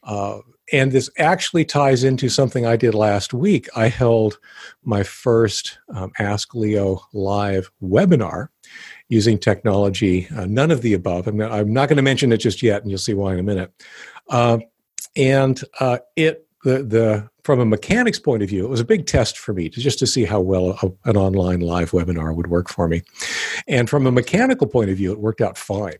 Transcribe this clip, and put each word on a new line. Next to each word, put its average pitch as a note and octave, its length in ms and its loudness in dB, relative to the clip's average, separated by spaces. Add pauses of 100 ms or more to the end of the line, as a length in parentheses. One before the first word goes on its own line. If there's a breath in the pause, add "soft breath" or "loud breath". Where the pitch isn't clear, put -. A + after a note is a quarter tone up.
Uh, G#2 380 -6 (300)
and C3+ 220 2
this C3 240 0
actually E3+ 480 0
ties C3+ 400 2
into C3 240 0
something A#2+ 380 0
I A#2 100 2
did A2+ 180 2
last G#2 380 0
week. D#3 420 0
I A2+ 140 2
held A2+ 500 2 (460 loud breath)
my G2+ 180 0
first, - 760 -2 (160)
um, F#2 240 -8
Ask G#2 360 -4
Leo G#2 460 -2 (140)
Live G2 560 -2 (120)
webinar G#2+ 640 0 (600 loud breath)
using A2 300 2
technology, G2 1000 0
uh, G2 80 -6
none B2+ 260 0
of C3 120 0
the A#2 100 2
above. F#2 340 -2
I'm G#2 120 -4
not, A2 140 -4
I'm G#2+ 200 -2
not C3+ 160 2
gonna C3+ 140 4
mention C3+ 300 2
it A2 60 2
just A2 240 -2
yet, G#2 200 2
and G#2 80 -8
you'll F#2+ 80 -6
see G#2+ 160 -4
why G2 180 -2
in F2+ 60 -2
a F2+ 40 -2
minute. F#2+ 300 -4 (560 loud breath)
Uh, A#2+ 300 2 (580)
and, C3+ 460 2 (180)
uh, B2 180 0 (180)
it, D#3+ 300 0 (180)
the, C3 180 2
the, A2 480 0 (140)
from C3 160 2
a A#2+ 40 2
mechanic's G3 540 0
point A#2 240 0
of F#2+ 80 -2
view, G2 160 -2
it B2+ 40 -6
was A#2+ 100 -2
a A#2 40 0
big - 220 0
test - 320 0
for - 160 -6
me E2+ 160 -4
to, A#2 100 -10
just C3 200 0
to B2+ 60 2
see A#2 180 0
how G2+ 160 0
well F#2 420 0
a, F#2+ 260 -4
an G#2+ 80 2
online F#2 440 2
live E2+ 320 -2
webinar E2+ 420 -2
would E2+ 140 -4
work F2 200 0
for F2 200 -2
me. E2 120 0 (680 loud breath)
And A#2+ 220 0
from C#3 180 2
a B2+ 60 2
mechanical A#3 540 2
point G#2+ 240 0
of F#2+ 80 -2
view, F#2+ 140 -2
it A2 60 -6
worked A2 220 -4
out G#2+ 160 -2
fine. G2 420 -6